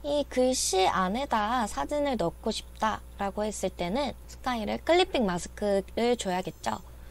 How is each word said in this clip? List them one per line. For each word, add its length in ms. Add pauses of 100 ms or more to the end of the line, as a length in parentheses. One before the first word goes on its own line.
이 260
글씨 580
안에다 800
사진을 500
넣고 340
싶다라고 920
했을 260
때는 440 (140)
스카이를 580
클리핑 400
마스크를 920
줘야겠죠. 640 (320)